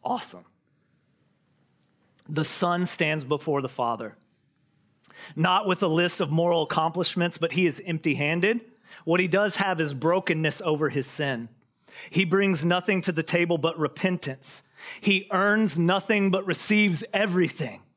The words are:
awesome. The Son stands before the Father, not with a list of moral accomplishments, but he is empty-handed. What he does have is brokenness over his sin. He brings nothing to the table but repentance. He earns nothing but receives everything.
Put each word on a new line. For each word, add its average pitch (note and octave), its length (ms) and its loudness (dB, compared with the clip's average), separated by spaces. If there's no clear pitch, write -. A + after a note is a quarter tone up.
awesome. F#2 420 -6
The D3+ 160 -2
Son F3 420 0
stands D#3 380 -2
before C#3+ 380 -2
the C3 80 -6
Father, A#2 460 -4
not F3+ 320 2
with F#3 160 0
a F#3 40 2
list E3+ 340 2
of D3 100 -2
moral E3+ 320 2
accomplishments, E3+ 760 -2
but - 160 -2
he F3+ 120 2
is D3+ 200 0
empty-handed. E3 760 0
What F3 140 2
he F#3 80 2
does G3 300 2
have F#3+ 220 0
is D3 140 -2
brokenness D#3+ 680 0
over D3+ 280 0
his C3+ 180 -4
sin. B2+ 420 -6
He F#3 160 2
brings F3+ 400 2
nothing F3+ 360 2
to F#3 100 -2
the D#3+ 120 -2
table E3+ 360 0
but E3 180 -2
repentance. D#3 840 -4
He F#3+ 320 2
earns G3+ 460 2
nothing F#3+ 540 2
but F#3+ 160 0
receives G3+ 560 2
everything. F3 680 0